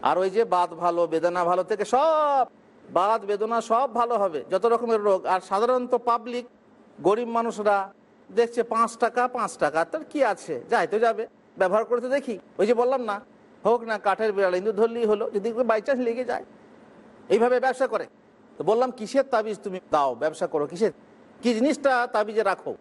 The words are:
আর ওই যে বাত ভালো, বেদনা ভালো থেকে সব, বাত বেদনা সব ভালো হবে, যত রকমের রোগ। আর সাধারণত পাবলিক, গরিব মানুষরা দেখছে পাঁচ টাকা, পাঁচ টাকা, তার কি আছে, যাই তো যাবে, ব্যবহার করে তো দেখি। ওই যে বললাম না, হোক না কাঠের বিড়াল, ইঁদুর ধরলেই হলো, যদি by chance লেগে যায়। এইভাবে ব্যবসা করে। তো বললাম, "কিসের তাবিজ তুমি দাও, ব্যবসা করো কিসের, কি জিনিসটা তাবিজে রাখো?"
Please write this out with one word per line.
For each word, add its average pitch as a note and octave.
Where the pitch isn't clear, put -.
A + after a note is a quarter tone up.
আর D#3
ওই F#3+
যে A3
বাত F3
ভালো, E3+
বেদনা E3+
ভালো F3+
থেকে G#3
সব, C#4+
বাত G3+
বেদনা G#3+
সব A3+
ভালো A#3
হবে, E3+
যত F#3+
রকমের A#3
রোগ। G3
আর F3+
সাধারণত A#3+
পাবলিক, A#3
গরিব A3
মানুষরা G#3
দেখছে A#3
পাঁচ A#3
টাকা, A#3+
পাঁচ A#3
টাকা, D#3+
তার D#4
কি C#4+
আছে, E3
যাই G3+
তো F#3+
যাবে, A3+
ব্যবহার G#3+
করে A#3
তো B3+
দেখি। B3+
ওই A#3+
যে A#3
বললাম B3
না, G#3
হোক A3+
না A3
কাঠের G#3
বিড়াল, F#3+
ইঁদুর G3
ধরলেই A#3
হলো, G#3+
যদি G#3
by A3
chance B3+
লেগে A#3
যায়। A#3
এইভাবে A#3+
ব্যবসা B3+
করে। G#3+
তো D3
বললাম, A#3
"কিসের B3
তাবিজ A3
তুমি F#3
দাও, C#3
ব্যবসা D3+
করো D3
কিসের, F3+
কি A#3
জিনিসটা B3+
তাবিজে G#3+
রাখো?" F3